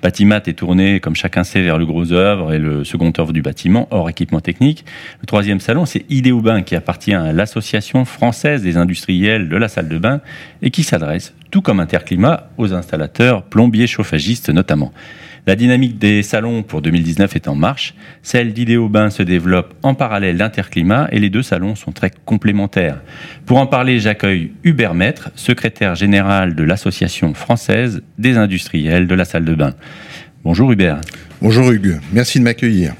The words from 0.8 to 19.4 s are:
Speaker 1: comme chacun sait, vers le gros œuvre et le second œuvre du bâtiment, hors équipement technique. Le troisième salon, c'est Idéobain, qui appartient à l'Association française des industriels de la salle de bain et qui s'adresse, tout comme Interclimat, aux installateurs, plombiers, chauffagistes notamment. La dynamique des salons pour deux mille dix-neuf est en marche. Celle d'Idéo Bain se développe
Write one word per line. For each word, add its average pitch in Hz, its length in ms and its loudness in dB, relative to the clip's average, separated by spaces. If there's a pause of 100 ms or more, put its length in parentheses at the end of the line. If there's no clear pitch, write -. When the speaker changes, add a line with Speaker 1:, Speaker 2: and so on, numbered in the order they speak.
Speaker 1:
comme 82 160 -4
chacun 87 280 -2
sait, 95 180 -2
vers 82 160 0
le 82 80 0
gros 82 260 -2
œuvre 92 400 2
et 78 60 0
le 76 260 -2
second 85 340 0
œuvre 80 140 -2
du 80 80 0
bâtiment, 90 500 0
hors 85 200 -2
équipement 82 300 -4
technique. 127 440 0 (380)
Le - 40 -14
troisième 101 340 0
salon, 147 260 0
c'est - 240 -6
Idéobain, 123 500 2
qui 90 160 -4
appartient 85 380 -2
à 80 180 0
l'Association 107 720 -2
française 123 580 -2
des 87 140 0
industriels 90 720 0
de 80 80 -2
la 117 120 0
salle 82 200 -6
de 78 80 -6
bain 120 240 0 (400)
et - 100 0
qui - 120 -2
s'adresse, 80 500 -4 (180)
tout 196 120 2
comme 104 180 2
Interclimat, 90 800 0
aux 101 160 -2
installateurs, 90 680 0
plombiers, 113 420 2
chauffagistes 98 640 -4
notamment. 76 420 0 (540)
La 101 100 4
dynamique 123 420 2
des 104 240 2
salons 113 400 -2
pour 78 180 -6
deux 76 100 -2
mille 85 120 2
dix-neuf 85 340 0
est - 120 -6
en 71 60 -2
marche. 90 400 -2 (280)
Celle 117 320 -2
d'Idéo 117 340 2
Bain 107 220 2
se 101 120 -2
développe 90 600 0